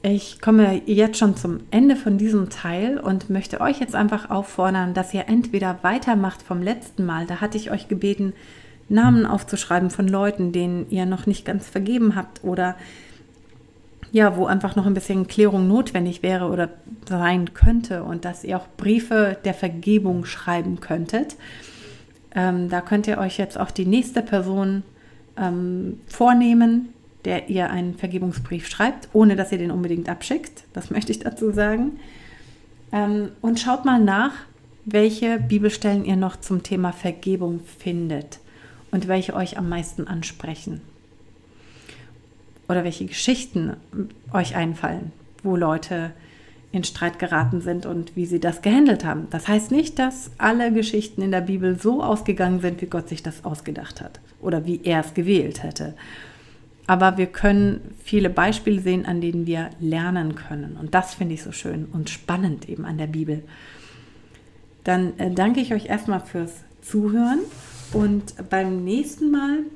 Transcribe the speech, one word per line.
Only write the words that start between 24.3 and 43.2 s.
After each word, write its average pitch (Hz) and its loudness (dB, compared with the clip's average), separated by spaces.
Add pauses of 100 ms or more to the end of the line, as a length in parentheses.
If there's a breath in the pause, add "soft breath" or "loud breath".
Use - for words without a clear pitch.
ähm, 180 -4
vornehmen, 233 6 (360)
der 180 -4
ihr 180 0
einen 180 -4
Vergebungsbrief 180 -6
schreibt, - -2
ohne 214 8
dass 190 -2
ihr 196 -2
den 175 -2
unbedingt 170 -4
abschickt. - -8 (100)
Das - -10
möchte 214 -4
ich 220 -4
dazu 220 -4
sagen. 220 0 (920 loud breath)
Ähm, 208 0 (120)
und 233 2
schaut 247 0
mal 254 6
nach, 214 4 (520)
welche 220 2
Bibelstellen 208 2
ihr 190 2
noch 185 0
zum 180 -2
Thema 180 -2
Vergebung 175 -4
findet 165 -6 (500 loud breath)
und 180 -2
welche 185 0
euch 185 -4
am 180 -4
meisten 170 -6
ansprechen. 165 -10 (1900 loud breath)
Oder 180 0
welche 175 -6
Geschichten - -2 (580)